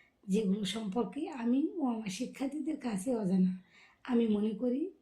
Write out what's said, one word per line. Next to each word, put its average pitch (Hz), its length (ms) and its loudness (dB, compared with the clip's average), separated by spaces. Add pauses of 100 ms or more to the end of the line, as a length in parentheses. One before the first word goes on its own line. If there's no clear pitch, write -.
(280)
যেগুলো 202 360 2
সম্পর্কে 220 640 -4
আমি 262 480 0
ও 294 100 0
আমার 220 220 -2
শিক্ষার্থীদের 269 680 -4
কাছে 233 380 -2
অজানা। 185 480 2 (420)
আমি 233 240 4
মনে 208 220 2
করি 254 400 -2 (120)